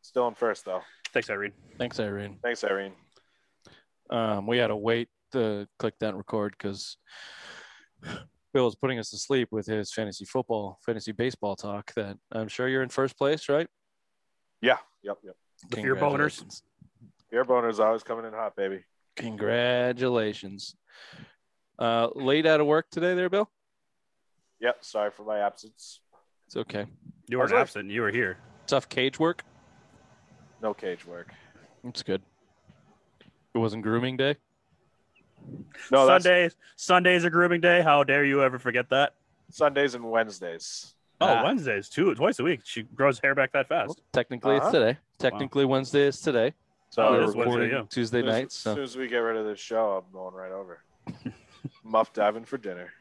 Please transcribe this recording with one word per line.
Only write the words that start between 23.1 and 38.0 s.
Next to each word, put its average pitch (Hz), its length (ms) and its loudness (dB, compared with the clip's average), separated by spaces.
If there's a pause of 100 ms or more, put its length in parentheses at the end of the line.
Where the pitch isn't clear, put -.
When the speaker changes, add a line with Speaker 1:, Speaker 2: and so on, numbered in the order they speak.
Speaker 3:
there, 180 140 -2
Bill? 202 220 0 (1080)
Speaker 1:
Yep, 120 240 -2
sorry 104 260 -4
for 107 140 -20
my 107 160 -4
absence. - 600 -8 (460)
Speaker 3:
It's - 100 -12
okay. 104 300 -6 (420)
Speaker 2:
You 120 100 -4
Speaker 1:
I 127 40 4
was 123 100 0
Speaker 2:
weren't - 80 4
Speaker 1:
like - 80 -
Speaker 2:
absent. 101 220 -10
You 107 120 -4
were 104 80 0
here. 101 280 -2 (280)
Speaker 3:
Tough 139 220 0
cage 131 320 -2
work? 165 240 -2 (1160)
Speaker 1:
No 107 140 -4
cage 90 320 -10
work. 87 260 -18 (520)
Speaker 3:
That's 123 180 -12
good. 95 200 -4 (1300)
It 117 40 0
wasn't 110 260 -2
grooming 120 320 -2
day? 139 200 0 (1500)
Speaker 1:
No, 135 160 8
that's 185 180 8
Speaker 2:
Sundays, 180 320 4 (200)
Sundays 180 480 4
are 175 60 2
grooming 175 320 4
day. 175 200 6
How 147 220 6